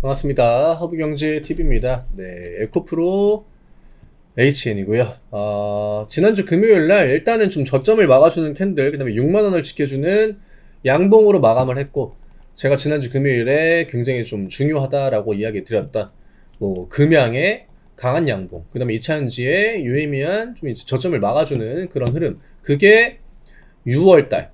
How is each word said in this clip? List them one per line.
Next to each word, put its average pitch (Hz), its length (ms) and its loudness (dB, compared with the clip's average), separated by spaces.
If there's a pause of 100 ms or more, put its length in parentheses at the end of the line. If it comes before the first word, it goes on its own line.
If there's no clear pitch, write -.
반갑습니다. 135 680 2
허브경제 156 640 -4
티비입니다. 127 760 0
네, 95 100 -12 (360)
에코프로 180 840 -2 (880)
에이치엔이고요. 117 720 0 (220)
어, 104 800 -4
지난주 196 340 2
금요일 180 440 4
날 185 200 4
일단은 208 400 0
좀 156 160 -4
저점을 196 420 2
막아주는 151 460 4
캔들, 147 400 -2
그다음에 131 220 -4
육만 165 300 2
원 196 100 0
을 160 80 0
지켜주는 160 760 -2 (460)
양봉으로 196 560 6
마감을 127 380 2
했고, 139 380 -6 (360)
제가 139 240 0
지난주 139 340 -4
금요일에 139 800 0
굉장히 120 380 -4
좀 101 220 -8
중요하다라고 135 840 -2
이야기 104 320 -4
드렸던 104 460 -4 (480)
뭐, 92 320 -6
금양의 147 760 0 (300)
강한 143 320 -2
양봉, 92 440 -8
그다음에 123 220 -4
이차전지의 147 920 -2
유의미한 151 680 -4
좀 147 140 -10
이제 113 160 -10
저점을 139 340 -2
막아주는 131 680 -2
그런 123 240 -4
흐름, 151 280 -4 (220)
그게 208 580 4 (680)
유월 151 420 4
달 - 260 -4